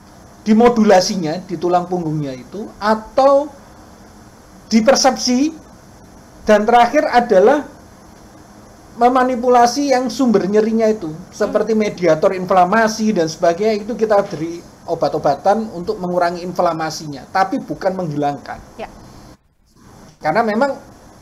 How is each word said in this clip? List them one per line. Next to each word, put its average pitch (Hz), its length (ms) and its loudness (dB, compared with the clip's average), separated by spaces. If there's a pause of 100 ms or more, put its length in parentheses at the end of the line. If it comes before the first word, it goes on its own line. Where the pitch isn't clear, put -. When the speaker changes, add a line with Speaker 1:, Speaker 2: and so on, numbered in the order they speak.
(440)
Speaker 1:
dimodulasinya 202 1000 2
di 185 120 -10
tulang 175 300 0
punggungnya 156 480 -4
itu, 185 320 -14 (140)
atau 269 680 0 (1200)
dipersepsi, 247 880 2 (880)
dan 214 240 2
terakhir 240 400 4
adalah 233 560 2 (1300)
memanipulasi 247 960 2
yang 254 160 0
sumber 214 400 2
nyerinya 220 400 2
itu, 214 180 -4 (220)
seperti 208 420 -2
Speaker 2:
Mhm. 220 80 0
Speaker 1:
mediator 190 540 0
inflamasi 208 800 2
dan 160 160 0
sebagainya, 202 560 0
itu 240 80 -6
kita 214 320 2
beri 165 320 -8 (260)
obat-obatan 165 840 -2
untuk 175 320 -8
mengurangi 175 400 -2
inflamasinya, 160 880 -6
tapi 190 320 -2
bukan 196 320 -6
menghilangkan. 143 640 -6 (180)
Speaker 2:
Ya. 214 140 -14 (1300)
Speaker 1:
Karena 180 240 -2
memang 233 320 -2 (480)